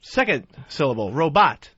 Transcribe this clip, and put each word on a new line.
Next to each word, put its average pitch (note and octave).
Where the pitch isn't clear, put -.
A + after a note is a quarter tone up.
Second G#3+
syllable, A2
robot. D#3